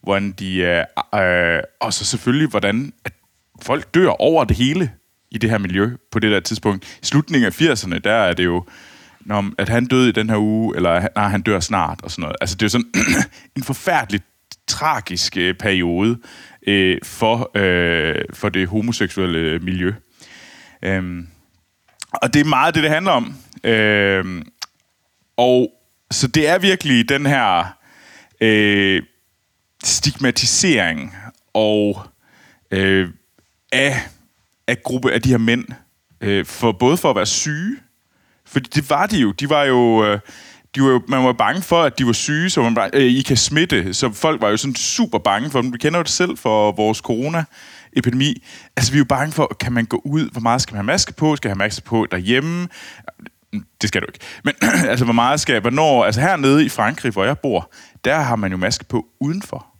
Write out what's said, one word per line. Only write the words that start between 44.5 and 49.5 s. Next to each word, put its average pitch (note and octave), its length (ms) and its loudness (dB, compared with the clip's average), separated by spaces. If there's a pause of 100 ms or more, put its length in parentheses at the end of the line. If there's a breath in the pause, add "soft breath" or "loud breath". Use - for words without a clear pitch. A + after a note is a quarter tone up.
sådan C3+ 180 -4
super - 440 -2
bange G#2+ 320 0
for C3+ 120 0
dem. B2+ 100 -4
Vi A#2+ 60 -8
kender D#3 200 0
jo E3+ 40 0
det - 80 -6
selv F3+ 280 -2
for G#2+ 340 2
vores G#2+ 260 0
coronaepidemi. C3 1500 -4 (320 loud breath)
Altså, B2 160 0
vi C#3 40 2
er D3 40 6
jo C#3 40 6
bange C#3+ 280 -2
for, D3+ 280 -2